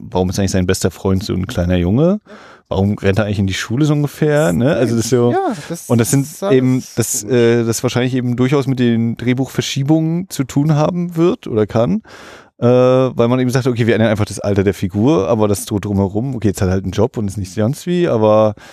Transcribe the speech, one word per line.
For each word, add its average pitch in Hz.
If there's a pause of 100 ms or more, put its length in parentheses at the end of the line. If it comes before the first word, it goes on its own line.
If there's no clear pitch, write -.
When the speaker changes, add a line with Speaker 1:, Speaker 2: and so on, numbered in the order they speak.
Speaker 1:
warum 92
ist 92
eigentlich 98
sein 92
bester 92
Freund 95
so -
ein 90
kleiner 90
Junge? 131 (500)
Warum 98
rennt 98
er 107
eigentlich 104
in 98
die 95
Schule 123
so 151
ungefähr? 151
Ne? 151
Also 117
das 110
ist -
so, 120
Speaker 2:
Ja, 359 (160)
das -
Speaker 1:
und 117
das 117
sind 139
Speaker 2:
ist 151
alles 190
Speaker 1:
eben, 127 (140)
das, -
Speaker 2:
komisch. 104
Speaker 1:
äh, 117
das 113
wahrscheinlich 123
eben 123
durchaus 127
mit 131
den 117
Drehbuchverschiebungen 143
zu -
tun 147
haben 175
wird 175
oder 107
kann. 135 (580)
Äh, 120
weil 127
man 127
eben 127
sagt, 123
okay, 120
wir 113
ändern 110
einfach 107
das -
Alter 101
der 98
Figur, 104
aber 107
das 101
so 107
drumherum, 101
okay, 107
jetzt 92
hat 95
er 92
halt 95
einen 92
Job 101
und 107
ist 98
nicht 95
sonst 107
wie, 175
aber 107 (180)